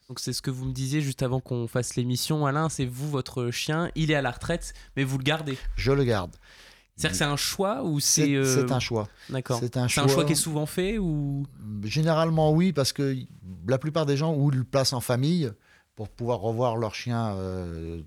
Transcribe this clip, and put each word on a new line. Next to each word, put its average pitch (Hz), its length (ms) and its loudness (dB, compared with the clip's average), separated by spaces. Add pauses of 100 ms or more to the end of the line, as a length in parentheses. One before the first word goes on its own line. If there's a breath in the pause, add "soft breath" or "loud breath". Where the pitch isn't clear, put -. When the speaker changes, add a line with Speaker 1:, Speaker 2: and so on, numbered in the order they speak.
Speaker 1:
Donc 123 120 -12
c'est 127 120 -4
ce - 100 -6
que 143 80 -4
vous 131 140 -6
me 131 80 -4
disiez 135 300 -2
juste 139 200 -4
avant 131 160 0
qu'on 120 300 -4
fasse - 280 -4
l'émission, 127 500 0
Alain, 151 220 2
c'est 139 180 -2
vous, 131 240 -6
votre 127 400 -2
chien, 156 440 -2
il 156 160 2
est 156 40 4
à 143 80 2
la 127 100 0
retraite, - 400 -4 (240 loud breath)
mais 139 80 2
vous 135 140 0
le 131 40 -4
gardez. 147 360 -2 (180)
Speaker 2:
Je 123 160 2
le 139 100 4
garde. 104 320 0 (640 loud breath)
Speaker 1:
C'est-à-dire 160 160 0
que 180 60 -2
c'est 170 60 2
un 147 120 2
choix 208 480 -2
ou 151 160 0
c'est, - 240 4
Speaker 2:
C'est, 143 100 4
Speaker 1:
euh, 131 320 4
Speaker 2:
c'est 123 60 -2
un 127 80 2
choix. 110 280 -2 (200 loud breath)
Speaker 1:
D'accord. 127 320 -2
Speaker 2:
C'est 123 160 -4
un 123 100 2
Speaker 1:
C'est 123 140 0
un 143 40 4
choix 135 100 6
Speaker 2:
choix. 147 100 4
Speaker 1:
qui 147 80 2
est - 20 2
souvent 151 320 0
fait 190 320 -2
ou ? 147 460 -2 (400)
Speaker 2:
Généralement 156 680 4
oui, 180 200 4
parce 139 200 0
que 135 240 0 (520)
la 127 100 4
plupart 156 260 0
des 143 120 2
gens 156 180 0
ou 143 160 4
le 131 140 2
placent 135 300 0
en 123 60 -2
famille 135 520 2 (420 soft breath)
pour 104 140 -10
pouvoir 117 320 -4
revoir 113 360 0
leur 113 180 -2
chien, 117 420 -2
euh, 85 720 -6